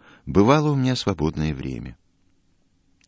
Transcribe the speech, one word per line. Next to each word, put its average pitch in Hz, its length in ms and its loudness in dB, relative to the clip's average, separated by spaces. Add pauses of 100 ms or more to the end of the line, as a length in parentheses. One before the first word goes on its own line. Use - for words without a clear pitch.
(260)
бывало 139 460 4
у - 20 -2
меня 127 220 0
свободное 78 580 -2
время. 65 420 -10 (1120)